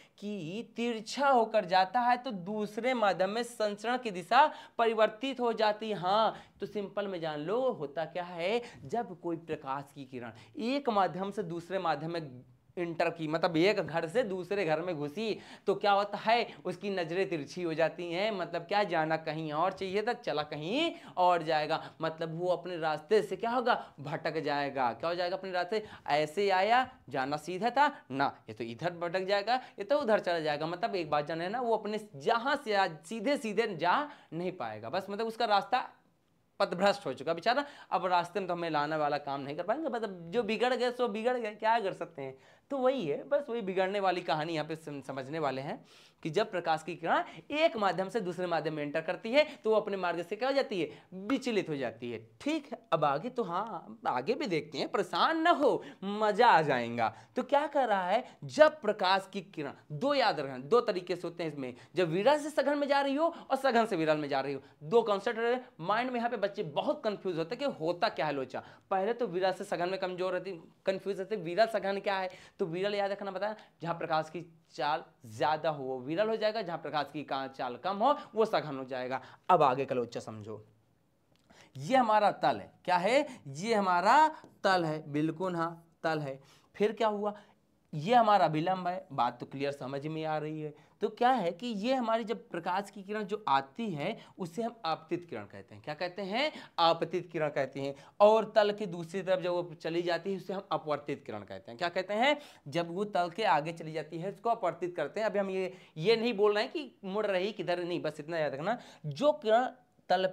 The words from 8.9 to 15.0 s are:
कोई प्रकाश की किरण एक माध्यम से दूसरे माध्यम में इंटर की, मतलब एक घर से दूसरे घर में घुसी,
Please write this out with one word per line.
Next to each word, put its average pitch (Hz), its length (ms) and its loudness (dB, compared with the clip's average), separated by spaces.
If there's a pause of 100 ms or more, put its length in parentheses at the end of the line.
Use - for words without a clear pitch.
कोई 170 180 -4
प्रकाश 143 580 -8
की 139 100 -12
किरण 123 260 -10 (260)
एक 269 320 0
माध्यम 190 420 2
से 202 120 -4
दूसरे 170 360 -6
माध्यम 160 320 0
में 139 320 -8 (340)
इंटर 170 320 0
की, 160 180 -4
मतलब 165 300 2
एक 190 200 6
घर 165 300 -2
से 214 160 2
दूसरे 190 420 -2
घर 156 160 2
में 175 160 -4
घुसी, 165 420 -4 (280)